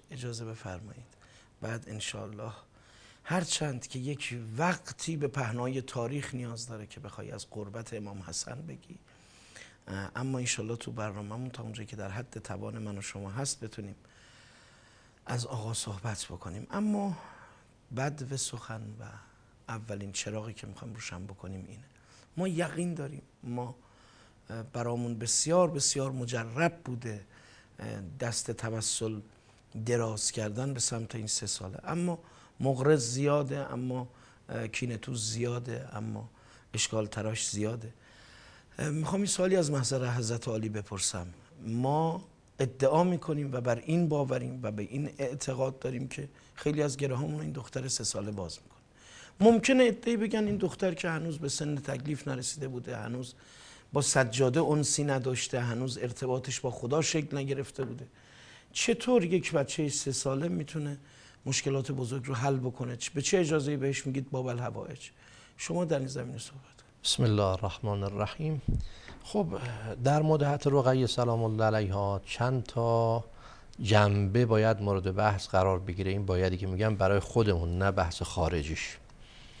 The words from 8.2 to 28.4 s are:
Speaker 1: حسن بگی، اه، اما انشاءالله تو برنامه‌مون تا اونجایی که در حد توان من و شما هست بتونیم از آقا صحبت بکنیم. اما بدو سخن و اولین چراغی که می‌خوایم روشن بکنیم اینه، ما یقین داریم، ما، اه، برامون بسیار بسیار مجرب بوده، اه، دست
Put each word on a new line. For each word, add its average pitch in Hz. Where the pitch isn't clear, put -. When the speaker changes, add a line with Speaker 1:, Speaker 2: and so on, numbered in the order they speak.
Speaker 1:
حسن -
بگی، -
اه، 98
اما 131
انشاءالله 117
تو -
برنامه‌مون 107
تا 123
اونجایی 110
که -
در 98
حد 113
توان 104
من 107
و 98
شما 98
هست 135
بتونیم 104
از 120
آقا 113
صحبت 101
بکنیم. 92
اما 202
بدو 139
سخن 113
و 107
اولین 104
چراغی 107
که -
می‌خوایم -
روشن 95
بکنیم 95
اینه، 104
ما 180
یقین 170
داریم، 143
ما، 123
اه، 117
برامون 120
بسیار 156
بسیار 135
مجرب 123
بوده، 117
اه، 101
دست 117